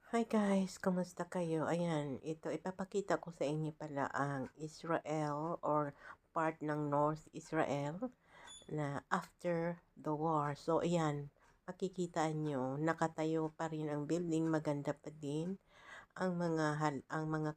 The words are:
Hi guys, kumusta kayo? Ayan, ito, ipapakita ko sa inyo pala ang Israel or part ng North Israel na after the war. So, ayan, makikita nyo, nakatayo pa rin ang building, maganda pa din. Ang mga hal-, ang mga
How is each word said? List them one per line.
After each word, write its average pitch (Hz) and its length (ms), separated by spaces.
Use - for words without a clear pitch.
Hi 233 160
guys, 196 480
kumusta 180 480
kayo? 160 480
Ayan, 156 560
ito, 160 240
ipapakita 190 720
ko 170 80
sa 151 160
inyo 156 240
pala 147 400
ang 139 480
Israel 156 1040
or 147 320
part 160 240
ng 151 320
North 151 400
Israel 156 800
na 143 400
after 170 720
the 147 160
war. 151 480
So, 160 240
ayan, 151 480
makikita 180 640
nyo, 147 480
nakatayo 160 800
pa 160 160
rin 156 160
ang 147 160
building, 160 480
maganda 151 400
pa 151 240
din. 156 400
Ang 175 240
mga 160 240
hal-, 143 240
ang 156 240
mga 156 260